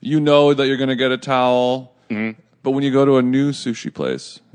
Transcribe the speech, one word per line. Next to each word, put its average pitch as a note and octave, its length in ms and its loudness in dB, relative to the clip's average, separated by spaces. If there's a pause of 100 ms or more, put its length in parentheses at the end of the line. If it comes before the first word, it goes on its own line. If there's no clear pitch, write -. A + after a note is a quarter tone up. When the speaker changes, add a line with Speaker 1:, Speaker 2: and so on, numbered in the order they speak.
Speaker 1:
You D3+ 180 -2
know D3 340 4
that C3+ 140 0
you're C3+ 100 0
gonna C3 180 -2
get B2+ 160 0
a B2+ 60 -2
towel. B2+ 760 0 (160)
Speaker 2:
Mm-hmm. A2 300 -6 (240)
Speaker 1:
But C3+ 80 0
when C#3 120 0
you C#3 80 0
go C3+ 140 2
to C#3 120 4
a B2+ 40 4
new C3+ 300 0
sushi - 420 -8
place - 460 -8 (140)